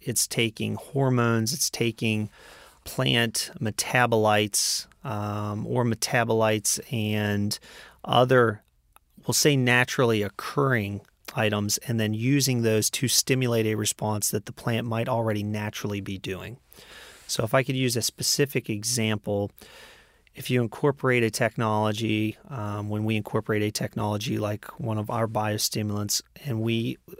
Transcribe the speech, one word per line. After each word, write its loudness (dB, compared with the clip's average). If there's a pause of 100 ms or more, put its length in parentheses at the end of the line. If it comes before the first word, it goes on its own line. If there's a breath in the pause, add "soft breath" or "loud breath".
it's -2
taking -2
hormones, 2
it's -2
taking -2 (560 loud breath)
plant 0 (100)
metabolites, 2 (180)
um, -6
or 0
metabolites 2 (120)
and 0 (460 loud breath)
other, 4 (640)
we'll -2
say, 4
naturally 4
occurring -2 (340)
items, 0
and -2
then 2
using 2
those 2
to -2
stimulate 2
a 0
response -2
that -4
the -14
plant -4
might -2
already 0
naturally -4
be -8
doing. -10 (720 loud breath)
So -2
if -2
I 6
could -2
use 0
a 0
specific -2
example, -2 (840 loud breath)
if -10
you 4
incorporate 2
a 2
technology, 0 (120)
um, -6
when -2
we 0
incorporate 0
a 2
technology -4
like -4 (140)
one -2
of -4
our 0
biostimulants, -2 (240)
and -4
we -2 (220)